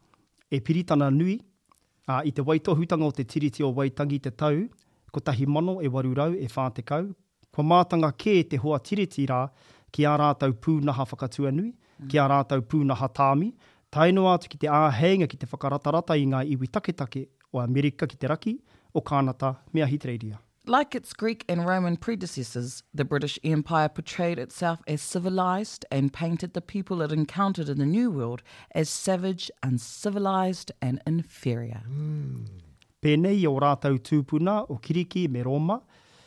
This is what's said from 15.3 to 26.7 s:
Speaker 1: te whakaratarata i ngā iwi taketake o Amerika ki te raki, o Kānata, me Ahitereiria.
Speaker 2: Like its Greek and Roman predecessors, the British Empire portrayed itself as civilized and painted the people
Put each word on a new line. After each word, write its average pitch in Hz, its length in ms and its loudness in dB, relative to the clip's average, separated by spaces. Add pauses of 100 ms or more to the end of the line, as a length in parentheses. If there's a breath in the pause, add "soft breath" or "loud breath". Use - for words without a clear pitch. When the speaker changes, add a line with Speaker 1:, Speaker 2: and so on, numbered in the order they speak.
Speaker 1:
te 120 80 -8
whakaratarata 147 720 -2
i 139 80 2
ngā 131 140 0 (100)
iwi 127 160 -2
taketake 147 540 -4 (280)
o 123 120 -2
Amerika 139 420 0
ki 131 100 -10
te 131 140 -4
raki, 220 300 -4 (340 soft breath)
o 151 80 0
Kānata, 135 540 0 (180)
me 160 80 2
Ahitereiria. 120 560 -4 (320)
Speaker 2:
Like 277 240 2
its - 200 -10
Greek 220 340 -4
and 170 180 -2
Roman 180 300 2
predecessors, 135 880 -8 (100)
the 143 120 -2
British 143 360 -2
Empire 156 460 2
portrayed 170 500 -4
itself 165 480 -4
as 147 160 -4
civilized 185 880 -2
and 139 220 2
painted 170 420 -4
the 175 80 -4
people 185 400 -4